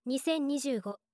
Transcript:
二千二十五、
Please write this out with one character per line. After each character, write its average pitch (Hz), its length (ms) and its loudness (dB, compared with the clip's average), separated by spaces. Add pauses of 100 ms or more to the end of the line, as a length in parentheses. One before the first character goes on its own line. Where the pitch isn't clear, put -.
二 262 140 0
千 320 280 2
二 285 120 0
十 254 200 0
五、 202 180 -6 (160)